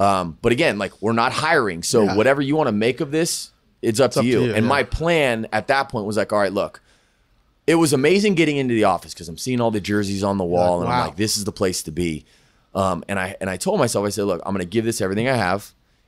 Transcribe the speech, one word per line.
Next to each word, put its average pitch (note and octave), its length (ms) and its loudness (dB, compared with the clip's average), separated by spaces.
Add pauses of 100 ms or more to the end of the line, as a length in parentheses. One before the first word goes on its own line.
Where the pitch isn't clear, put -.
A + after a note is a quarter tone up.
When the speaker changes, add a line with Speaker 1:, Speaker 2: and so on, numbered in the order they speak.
Speaker 1:
Um, F#2 400 0
but A#2 120 2
again, B2 260 2
like, G2 140 -4 (100)
we're A2 100 0
not A#2 200 2
hiring. B2 500 0
So A2+ 220 4
Speaker 2:
Yeah. F#2+ 120 2
Speaker 1:
whatever C3 240 4
you C#3+ 160 0
wanna C#3 160 2
make A2+ 300 0
of C#3+ 80 -6
this, D#3+ 400 -4 (320)
it's A2 180 0
up G#2 60 6
Speaker 2:
It's G#2 80 0
Speaker 1:
to C#3+ 60 0
Speaker 2:
up A#2+ 40 2
to A#2+ 60 2
Speaker 1:
you." G#2+ 140 2
Speaker 2:
you, A2+ 100 0
Speaker 1:
And G#2+ 100 2
Speaker 2:
yeah. B2 60 2
Speaker 1:
my C#3 140 2
plan C#3+ 680 0
at G#2+ 140 -2
that C3+ 240 0
point G#2+ 160 -4
was G#2+ 100 -2
like, G2+ 160 -2
"All G#2 60 2
right, G2 140 2
look, F2+ 280 -2 (840)
it E3 100 4
was E3 160 4
amazing F#3 420 4
getting D#3 220 2
into C3 180 0
the A2 100 4
office F2 300 0
'cause E2 140 -16
I'm D#2+ 100 -12
seeing B2+ 220 -4
all A#2 100 0
the A2 100 -2
jerseys G2 440 -2
on G2+ 140 0
the F#2+ 60 -2
Speaker 2:
You're F2 80 -2
Speaker 1:
wall, F2 260 2
Speaker 2:
like, F2 80 -2
Speaker 1:
and A#2 80 -2
I'm B2 60 0
Speaker 2:
"Wow." A#2 60 -2
Speaker 1:
like, D2+ 100 -10
'This G#2+ 200 -2
is G#2 80 -6
the G2+ 80 -6
place F#2+ 320 -2
to D#2+ 80 -10
be.'" D#2 320 -4 (500)
Um, F#2 340 -2
and G2+ 120 -4
I, F#2 200 -6
and F#2+ 100 -6
I F#2 60 -6
told F#3+ 220 -2
myself, A2+ 280 0
I - 20 0
said, G2+ 160 -2
"Look, F2+ 200 -2
I'm F#2+ 100 -6
gonna F#2 100 -4
give A2 200 -2
this A2+ 160 -4
everything G#2 280 -2
I C3+ 80 0
have. G2 360 -2 (340)